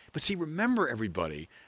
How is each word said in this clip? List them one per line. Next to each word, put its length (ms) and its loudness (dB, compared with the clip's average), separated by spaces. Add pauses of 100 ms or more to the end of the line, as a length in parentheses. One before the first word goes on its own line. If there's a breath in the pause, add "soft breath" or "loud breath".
(140 soft breath)
But 80 -2
see, 140 2
remember, 520 2
everybody, 640 -2 (180 soft breath)